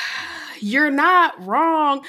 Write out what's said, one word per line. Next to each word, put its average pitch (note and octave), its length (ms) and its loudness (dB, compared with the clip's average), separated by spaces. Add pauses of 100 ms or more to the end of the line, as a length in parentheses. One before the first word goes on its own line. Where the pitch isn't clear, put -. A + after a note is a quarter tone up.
(600)
you're C4+ 300 0
not D#4+ 560 2
wrong. C#4+ 640 0